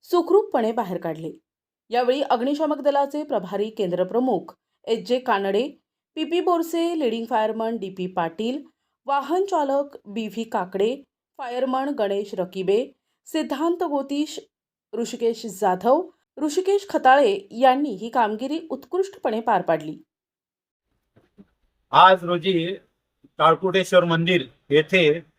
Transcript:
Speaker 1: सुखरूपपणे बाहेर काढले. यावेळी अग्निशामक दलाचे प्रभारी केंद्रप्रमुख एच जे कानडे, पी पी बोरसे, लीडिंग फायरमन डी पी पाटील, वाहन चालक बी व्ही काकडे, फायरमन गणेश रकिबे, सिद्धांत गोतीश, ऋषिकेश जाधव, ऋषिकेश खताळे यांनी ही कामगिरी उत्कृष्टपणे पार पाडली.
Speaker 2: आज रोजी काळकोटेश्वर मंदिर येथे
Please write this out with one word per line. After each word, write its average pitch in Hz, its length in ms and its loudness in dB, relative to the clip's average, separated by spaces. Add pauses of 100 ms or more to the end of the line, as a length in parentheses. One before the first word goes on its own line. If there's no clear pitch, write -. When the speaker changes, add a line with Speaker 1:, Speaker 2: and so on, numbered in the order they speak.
Speaker 1:
सुखरूपपणे 339 680 2
बाहेर 196 260 -4
काढले. 160 340 -8 (580)
यावेळी 247 320 2
अग्निशामक 285 560 0
दलाचे 285 460 0
प्रभारी 208 460 -4
केंद्रप्रमुख 190 840 -2 (300)
एच 220 240 -4
जे 247 120 0
कानडे, 214 500 0 (460)
पी 311 80 -4
पी 339 160 -2
बोरसे, 330 600 -2
लीडिंग 226 260 -2
फायरमन 226 520 -2
डी 196 120 -8
पी 185 180 -8
पाटील, 190 560 -4 (420)
वाहन 285 400 -2
चालक 285 600 -2
बी 214 220 -8
व्ही 226 160 -8
काकडे, 214 600 -4 (340)
फायरमन 254 520 -4
गणेश 202 440 -4
रकिबे, 190 580 -2 (340)
सिद्धांत 320 580 -2
गोतीश, 285 560 -4 (540)
ऋषिकेश 233 520 -4
जाधव, 208 640 0 (280)
ऋषिकेश 370 520 -2
खताळे 262 640 4
यांनी 262 380 4
ही 208 200 -8
कामगिरी 240 500 -2 (100)
उत्कृष्टपणे 269 720 -4
पार 214 200 2
पाडली. 156 360 -2 (1900)
Speaker 2:
आज 175 320 6
रोजी 175 520 -2 (640)
काळकोटेश्वर 175 680 4
मंदिर 170 380 2 (280)
येथे 156 680 2